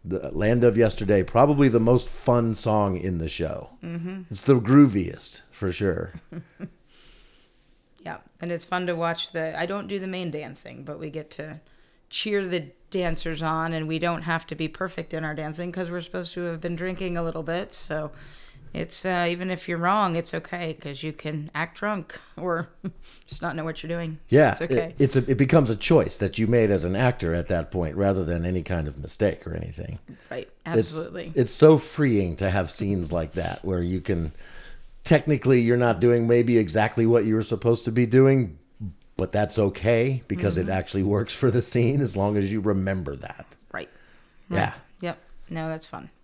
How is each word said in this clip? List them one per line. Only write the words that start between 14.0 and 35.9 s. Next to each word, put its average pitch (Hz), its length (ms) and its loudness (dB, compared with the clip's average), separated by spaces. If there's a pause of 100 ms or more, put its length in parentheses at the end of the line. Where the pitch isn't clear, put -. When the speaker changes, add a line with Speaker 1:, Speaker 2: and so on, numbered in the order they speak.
Speaker 2:
have 165 240 -2
to 151 80 -10
be 160 120 -4
perfect 170 460 -8
in 156 100 -6
our 151 100 -6
dancing 156 380 -8
'cause 175 180 -6
we're 175 120 -8
supposed 175 320 -10
to 180 80 -8
have 170 180 -6
been 175 160 -6
drinking 180 400 -6
a 170 80 -2
little 160 200 -6
bit, 170 280 -6
so 151 400 -8 (640)
it's, 165 320 -8
uh, 175 240 0
even 180 200 -4
if 180 200 -8
you're 170 80 -4
wrong, 180 400 0
it's 170 160 -6
okay 165 400 -8
'cause 143 280 -12
you 156 120 -8
can 151 420 -8
act 165 220 -6
drunk 208 420 -4 (160)
or 170 320 -4 (160)
<laughs> - 420 -14
just - 160 -6
not 165 140 -6
know 156 80 -6
what 160 180 -8
you're 156 60 -12
doing. 165 400 -6
Speaker 1:
Yeah, 143 240 6
Speaker 2:
It's - 120 -4
okay. 139 120 0
Speaker 1:
it, 165 240 -2
it's 139 160 4
a, 131 160 2
it 131 60 2
becomes 139 320 6
a 113 80 0
choice - 400 4
that 98 200 -2
you 110 80 2
made 110 260 4
as 85 120 2
an 92 140 -2
actor 117 360 0
at 85 140 -2
that 82 240 -2
point 82 240 -4
rather 95 300 2
than 85 200 -2
any 90 180 -2
kind 80 260 -2
of 69 120 -12
mistake - 460 -2
or 80 80 -8
anything. 82 420 -10 (320)
Speaker 2:
Right, - 200 -10 (160)
Speaker 1:
It's, 160 320 0
Speaker 2:
absolutely. 165 380 -10
Speaker 1:
it's 123 180 2
so 156 240 10
freeing 104 580 0
to 95 140 -2
have 92 200 0
scenes 92 440 -2
like 80 200 -2
that 87 300 -6
where 90 180 -2
you 87 200 -2
can, 82 320 -2 (680)
technically 135 560 4
you're 117 180 4
not 117 220 4